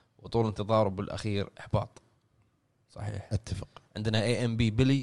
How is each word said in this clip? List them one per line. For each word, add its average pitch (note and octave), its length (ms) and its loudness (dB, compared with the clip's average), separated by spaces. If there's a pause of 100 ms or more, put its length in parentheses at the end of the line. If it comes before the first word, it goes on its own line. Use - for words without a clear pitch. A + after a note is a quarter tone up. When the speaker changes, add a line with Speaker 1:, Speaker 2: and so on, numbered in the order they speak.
(180)
Speaker 1:
وطول A2+ 280 0
انتظار G#2+ 420 2
بالأخير G2+ 600 -4 (100)
إحباط. - 420 -4 (880)
صحيح. G#2+ 420 -8
Speaker 2:
أتفق. - 360 -4 (280)
Speaker 1:
عندنا G#2+ 260 2
اي A#2 220 2
ام A#2 120 0
بي A2+ 140 4
بيلي، C3 320 4